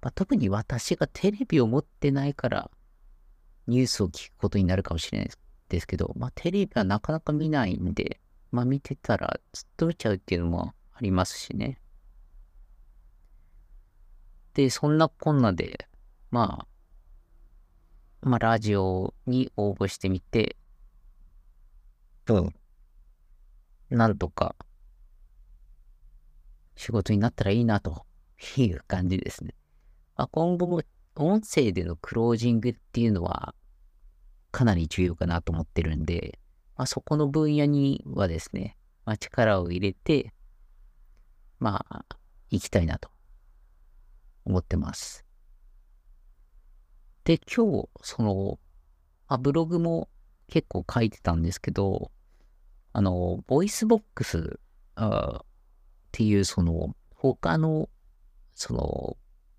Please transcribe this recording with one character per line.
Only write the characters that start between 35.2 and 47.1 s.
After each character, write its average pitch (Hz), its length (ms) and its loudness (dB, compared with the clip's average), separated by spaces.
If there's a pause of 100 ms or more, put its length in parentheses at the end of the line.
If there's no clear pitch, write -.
な 85 140 -2
と - 100 -6
思 80 100 -2
っ - 40 -4
て - 180 -4
る 78 120 -2
ん 80 100 -4
で、 - 340 -6 (360)
ま 127 80 -4
あ、 - 40 -2
そ - 140 -6
こ 151 160 0
の 151 100 2
分 151 280 2
野 147 100 4
に 139 420 2
は - 200 0
で 82 120 -2
す - 140 -14
ね、 - 240 -8 (280)
ま 110 80 -2
あ、 107 40 -4
力 107 440 2
を 87 80 -4
入 87 100 -2
れ 98 140 0
て、 - 400 0 (1300)
ま 104 300 -2
あ、 - 160 -16 (440)
行 - 140 -2
き - 60 -10
た 101 100 4
い 85 60 2
な 78 120 -2
と - 120 -12 (1400)
思 92 140 2
っ - 40 -4
て - 140 -2
ま - 160 -4
す。 - 320 -14 (2000)